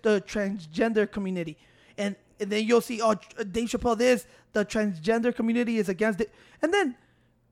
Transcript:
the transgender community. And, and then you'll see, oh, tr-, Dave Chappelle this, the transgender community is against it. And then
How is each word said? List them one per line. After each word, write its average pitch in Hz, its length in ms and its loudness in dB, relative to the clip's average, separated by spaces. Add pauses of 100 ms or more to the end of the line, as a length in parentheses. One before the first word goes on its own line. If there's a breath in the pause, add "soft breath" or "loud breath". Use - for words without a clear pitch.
the 208 200 4
transgender 202 920 -2
community. 185 440 -6 (440 soft breath)
And, 202 160 -4 (240)
and 202 100 -4
then 214 160 0
you'll 233 160 6
see, 233 200 -6
oh, 220 140 4
tr-, - 280 -10
Dave 214 260 -4
Chappelle 240 280 0
this, 240 280 4 (280 soft breath)
the 208 120 0
transgender 220 680 0
community 233 420 0
is 196 120 0
against 202 320 0
it. - 120 -6 (300 soft breath)
And 330 100 2
then 339 220 2 (560)